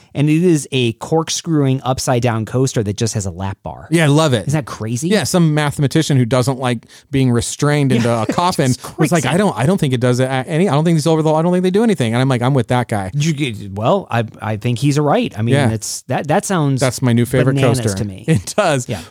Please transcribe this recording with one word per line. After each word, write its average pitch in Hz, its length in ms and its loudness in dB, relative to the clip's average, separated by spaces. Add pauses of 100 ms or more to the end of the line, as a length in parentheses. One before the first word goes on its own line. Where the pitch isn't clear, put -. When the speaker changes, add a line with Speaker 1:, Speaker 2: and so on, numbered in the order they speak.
(140)
Speaker 1:
and 147 160 0
it 160 140 2
is 160 280 2
a 123 220 0
corkscrewing 151 880 -2
upside 127 400 -2
down 113 240 0
coaster 127 380 -2
that 101 140 -4
just 117 180 -4
has 101 100 -4
a 92 60 -6
lap 95 320 -8
bar. 71 260 -14
Speaker 2:
Yeah, 165 140 2
I 147 40 4
love 147 260 4
it. 104 140 -2
Speaker 1:
Isn't 139 60 -2
that 147 180 -2
crazy? 120 380 -6
Speaker 2:
Yeah, 202 140 2
some 160 320 2
mathematician 147 640 2
who 123 80 4
doesn't 127 340 0
like 123 260 -4 (240)
being 135 220 2
restrained 143 600 0
into 120 160 2
Speaker 1:
Yeah, 117 160 0
<laughs> 104 60 -2
Speaker 2:
a - 20 -2
coffin 175 400 0
Speaker 1:
it's - 280 -6
Speaker 2:
was 156 120 2
like, 160 120 2
Speaker 1:
crazy. 139 100 -2
Speaker 2:
"I 170 40 0
don't, 185 200 0
I 120 80 0
don't 185 140 2
think 135 160 0
it 117 60 -2
does 123 180 2
it 131 60 2
any, 151 440 -2
I 139 40 0
don't 151 100 2
think 170 140 2
these 143 100 0
over 160 160 2
the, 156 100 2
I 156 80 2
don't 175 100 2
think 180 120 2
they 185 80 2
do 208 120 2
anything." 139 300 0
And 123 80 2
I'm 135 80 2
like, 120 140 0
"I'm 135 100 2
with 127 140 2
that 123 200 0
guy." 101 280 -4
Speaker 1:
You 151 180 0
get, 117 400 -6
well, 143 380 0
I, 117 120 0 (160)
I 107 180 -4
think 120 200 -2
he's 143 220 0
right. 165 380 0
I 113 40 -6
mean, 120 140 2
Speaker 2:
Yeah. 135 160 2
Speaker 1:
it's, - 320 -8
that, 156 240 -6
that 175 180 0
sounds 147 340 0
Speaker 2:
That's 127 220 -2
my 123 120 2
new 120 120 4
favorite 131 300 0
Speaker 1:
bananas 127 260 2
Speaker 2:
coaster. 101 160 -2
Speaker 1:
to 101 80 -4
me. 95 200 -12
Speaker 2:
<laughs> 160 120 2
It - 180 -6
does. 156 320 0
Speaker 1:
Yeah. 98 240 -8